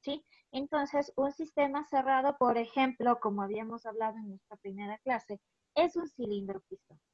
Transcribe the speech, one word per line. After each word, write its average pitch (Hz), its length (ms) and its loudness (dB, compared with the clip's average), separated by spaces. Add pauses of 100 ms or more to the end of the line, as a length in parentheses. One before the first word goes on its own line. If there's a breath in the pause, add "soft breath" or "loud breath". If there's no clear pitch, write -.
¿sí? 294 220 -6 (280 soft breath)
Entonces, 285 640 -2
un 277 160 0
sistema 294 520 0
cerrado, 269 540 2
por 247 180 4
ejemplo, 240 640 2
como 202 220 0
habíamos 220 440 -6
hablado 220 320 -4
en 214 100 -10
nuestra 196 300 -16
primera 202 400 -10
clase, 233 420 -4 (340)
es 339 220 4
un 330 120 -4
cilindro 208 600 -6
pistón. 160 320 -18 (140)